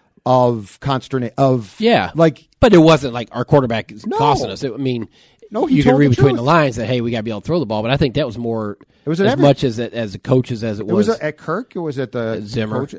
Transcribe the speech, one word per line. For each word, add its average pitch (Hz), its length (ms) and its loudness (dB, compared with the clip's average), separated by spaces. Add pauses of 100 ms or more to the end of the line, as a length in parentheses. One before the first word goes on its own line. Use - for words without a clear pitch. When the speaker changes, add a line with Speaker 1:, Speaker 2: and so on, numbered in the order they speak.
(260)
Speaker 1:
of 123 540 0
consterna-, 131 580 -4
of, 131 420 0
Speaker 2:
Yeah. 214 340 2
Speaker 1:
like, 165 320 0 (140)
Speaker 2:
But 220 140 6
it 175 40 10
wasn't 151 360 4
like, 120 180 -10
"Our 120 140 -4
quarterback 120 440 0
is 107 160 -16
Speaker 1:
No. 370 120 -6
Speaker 2:
costing 127 320 0
us." - 120 -10
It, 131 120 -6
I - 20 -12
mean, 123 320 -4 (420)
Speaker 1:
No, - 140 -2
he 277 120 2
Speaker 2:
you 143 60 4
can 127 100 6
Speaker 1:
told 135 80 4
Speaker 2:
read 143 80 6
Speaker 1:
the 120 80 4
Speaker 2:
between 135 180 8
Speaker 1:
truth. 117 60 -2
Speaker 2:
the - 20 -6
lines 143 340 2
that, 117 100 -4
"Hey, 123 140 -2
we 117 100 -2
gotta 117 120 -4
be 113 80 -6
able 104 100 -8
to - 60 -16
throw 170 140 -2
the 143 60 -2
ball." 107 160 -4
But 113 80 -4
I 135 60 0
think 139 200 0
that 143 100 -2
was 110 100 -10
more 113 400 -6 (300)
Speaker 1:
It - 20 -6
was 160 120 -2
at 196 80 2
Speaker 2:
as 240 40 2
Speaker 1:
every 196 100 0
Speaker 2:
much 143 220 4
as 113 140 -2
it, 113 160 -8
as 110 180 -6
the 98 60 -14
coaches 123 440 0
as 110 180 -6
it - 20 -8
Speaker 1:
It 101 100 -4
was 208 160 2
Speaker 2:
was 226 120 -2
Speaker 1:
at 151 180 -8
Kirk. 190 360 -8
It 208 40 -6
was 151 200 -6
at 131 140 -6
the 113 240 -4
Speaker 2:
at 104 60 -10
Zimmer. 110 380 -6
Speaker 1:
coach. - 180 -8